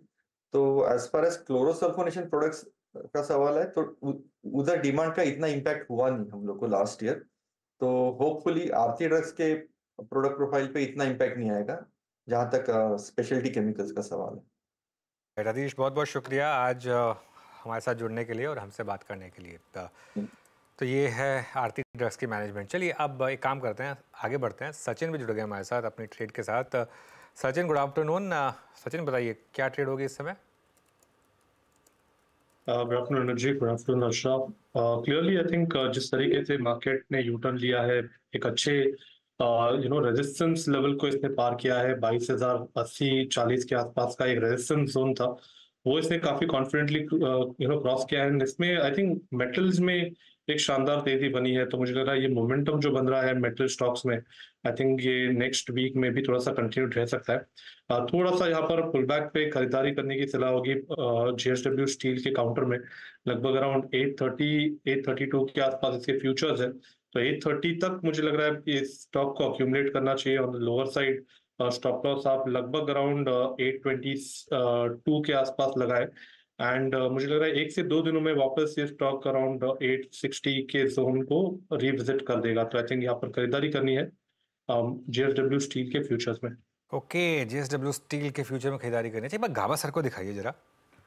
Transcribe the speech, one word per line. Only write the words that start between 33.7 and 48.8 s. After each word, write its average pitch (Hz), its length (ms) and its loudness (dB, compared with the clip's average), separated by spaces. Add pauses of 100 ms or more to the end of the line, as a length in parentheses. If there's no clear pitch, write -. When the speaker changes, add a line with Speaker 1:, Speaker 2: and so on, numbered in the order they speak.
Speaker 3:
अशरफ। 131 460 0 (220)
अ, - 20 2
clearly 147 680 2
I 170 80 0
think, 165 340 2
अ, 113 40 0
जिस - 200 -2
तरीके - 320 2
से 143 140 0
market 120 540 0
ने 131 100 2
यू 117 140 0
टर्न 127 200 -2
लिया 123 260 2
है, 120 280 2 (240)
एक 120 120 0
अच्छे, 139 460 2 (480)
uh, 117 300 4
you 131 160 0
know, 143 180 2
resistance 143 640 0
level 139 260 2
को 139 140 0
इसने 139 200 0
पार 135 260 2
किया 127 240 0
है। 127 200 0
बाईस 120 320 0
हजार 123 360 0 (100)
अस्सी 131 500 0
चालीस 123 380 0
के - 100 -2
आसपास 120 440 0
का 131 80 2
एक 123 120 2
resistance 123 520 2
zone 131 240 2
था, 123 120 0 (600)
वो 139 120 4
इसने 160 200 0
काफी 165 280 0
confidently, 147 540 0
अ, 127 600 0
you 131 80 2
know, 151 120 0
cross 131 280 2
किया 143 140 2
है। 139 60 2
And 139 120 4
इसमें 175 380 0